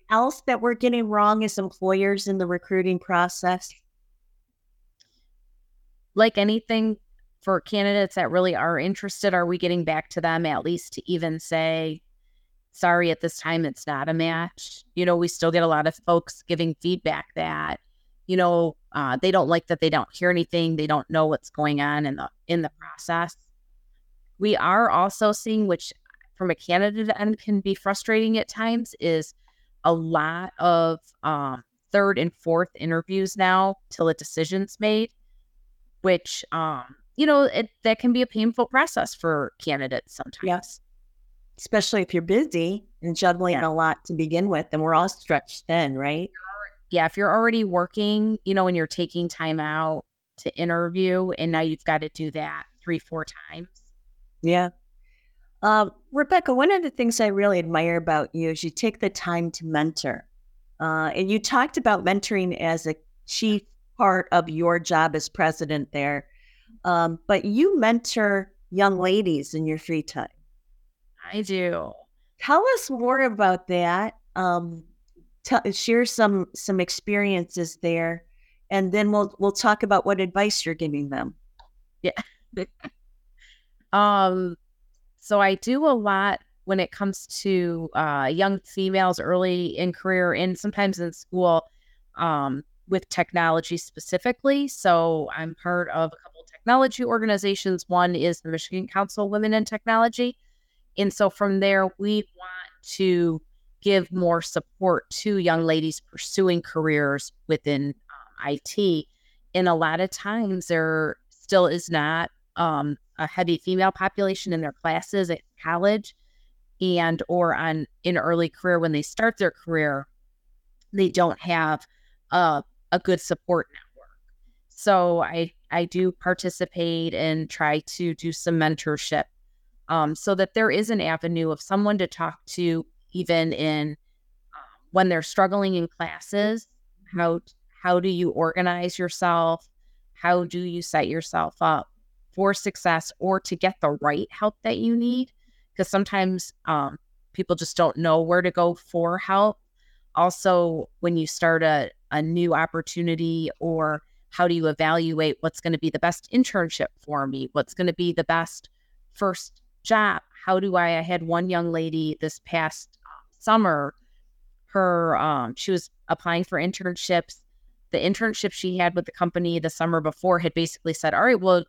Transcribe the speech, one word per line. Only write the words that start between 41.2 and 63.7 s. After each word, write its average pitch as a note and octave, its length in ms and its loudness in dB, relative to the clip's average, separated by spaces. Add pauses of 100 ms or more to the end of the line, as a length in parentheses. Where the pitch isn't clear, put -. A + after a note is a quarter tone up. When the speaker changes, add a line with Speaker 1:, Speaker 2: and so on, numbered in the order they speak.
Speaker 1:
Especially - 440 0
if F3 120 -6
you're E3+ 80 0
busy F#3 640 0 (160)
and E3 140 -4
juggling F3 380 2
Speaker 2:
Yeah. D#3+ 140 0
Speaker 1:
a D#3 60 -2
lot D#3+ 320 0
to - 80 -8
begin D#3+ 340 0
with, E3+ 240 0
and D#3 100 0
we're D#3+ 140 2
all F3 140 4
stretched - 580 -4
thin, D3+ 300 0
right? D3+ 340 -4 (600)
Speaker 2:
Yeah, E3+ 140 2
if E3 120 -2
you're G3+ 140 2
already A3+ 340 2
working, G#3 800 0
you F#3+ 80 0
know, F#3 140 4
and F3+ 100 2
you're D#3+ 100 0
taking E3+ 400 -4
time D#3+ 320 -4
out D#3 460 -4 (320)
to - 180 -8
interview, F3+ 760 0
and E3 200 -4
now D#3+ 80 0
you've D#3+ 240 -2
gotta D#3 260 -2
do D#3 220 -8
that D3+ 320 -10 (180)
three, E3+ 180 -4
four D#3 260 -10
times. D#3 420 -18 (760)
Speaker 1:
Yeah. F3 280 2 (920)
Um, G#3+ 300 4 (220)
Rebecca, D4 400 2
one C#4 180 4
of F#4+ 100 2
the D#4 80 -2
things A#3 300 0
I A3 80 4
really G3 320 4
admire E3+ 380 0
about D#3+ 360 0
you E3 180 -2
is D#3 120 -6
you E3 60 -4
take - 320 -4
the G3 80 0
time E3+ 420 -4
to E3 140 -12
mentor. D3+ 600 -2 (540)
Uh, D#3+ 340 -2
and F#3+ 160 -2
you G#3+ 100 2
talked C4+ 360 0
about G#3+ 300 0
mentoring F#3+ 540 -2
as E3 280 -2
a D#3 80 -4 (320)
chief G#3 340 -2 (360)